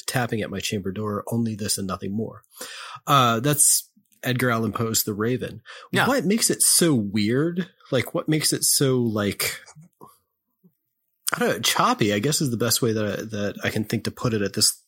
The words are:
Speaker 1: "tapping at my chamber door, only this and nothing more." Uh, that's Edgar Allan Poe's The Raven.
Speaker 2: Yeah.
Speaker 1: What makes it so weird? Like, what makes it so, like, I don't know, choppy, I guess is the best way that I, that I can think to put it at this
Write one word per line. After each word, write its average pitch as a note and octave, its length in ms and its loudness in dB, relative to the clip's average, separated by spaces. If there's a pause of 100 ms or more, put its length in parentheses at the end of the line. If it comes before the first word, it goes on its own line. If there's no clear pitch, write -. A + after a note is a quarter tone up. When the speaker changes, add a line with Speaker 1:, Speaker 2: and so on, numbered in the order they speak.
Speaker 1:
"tapping A#2+ 360 -2
at - 80 -6
my G2 100 -6
chamber G2 320 -4
door, G#2 360 -4
only A#2 260 0
this G#2 240 -4
and G2+ 80 -4
nothing F#2+ 260 -6
more." A2 300 -6 (640)
Uh, A#2+ 340 4
that's - 480 2 (340)
Edgar B2+ 280 0
Allan A2+ 220 0
Poe's A2 320 -2
The G#2+ 100 -2
Raven. A2 480 -2 (300)
Speaker 2:
Yeah. F3+ 160 4
Speaker 1:
What A#3+ 180 2
makes G#3+ 240 2
it - 100 0
so - 320 4
weird? B2 800 0 (200)
Like, - 220 0
what - 160 -4
makes D#3 240 2
it - 120 -2
so, C3 340 2
like, G#2+ 600 0 (1700)
I - 60 0
don't A#3+ 100 2
know, A2+ 120 0
choppy, E3+ 520 2
I G#2 60 0
guess C#3 240 0
is C3+ 80 -2
the A2+ 80 -4
best A#2 240 0
way A#2 100 2
that A2 120 0
I, G2+ 180 -2
that G#2 320 -4 (100)
I G#2 60 0
can A2 140 -2
think G#2+ 200 -4
to G#2+ 60 -2
put A2+ 240 -4
it G#2 80 0
at G2 100 -2
this - 360 0